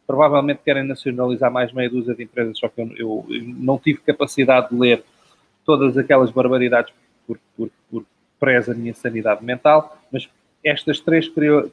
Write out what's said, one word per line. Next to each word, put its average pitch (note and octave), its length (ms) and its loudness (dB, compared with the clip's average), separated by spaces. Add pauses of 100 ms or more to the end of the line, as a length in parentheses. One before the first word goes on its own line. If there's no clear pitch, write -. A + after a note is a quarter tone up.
provavelmente C#3+ 560 2
querem C3+ 200 0
nacionalizar B2+ 680 -2
mais B2 220 -4
meia B2+ 160 -4
dúzia A#2+ 260 -4
de A#2+ 80 -14
empresas, A2+ 340 -6
só A#2 120 -6
que - 100 -16
eu, A#2 160 -8
eu, A2+ 340 -8
eu A#2 140 -8
não B2+ 340 -4
tive - 220 -2
capacidade C3+ 680 0
de A#2+ 60 -6
ler A#2+ 280 2 (640)
todas C3+ 320 2
aquelas C3 340 4
barbaridades B2 600 0 (340)
por, A2+ 100 -10 (200)
por, A2+ 120 -8 (220)
por A2+ 140 -10 (340)
preza B2 320 2
a A2+ 40 -4
minha A#2 180 -8
sanidade A2 500 -4
mental, D3+ 540 2 (140)
mas C3 180 -8 (340)
estas D3 360 -2
três D#3+ 280 2
queria, D3+ 460 2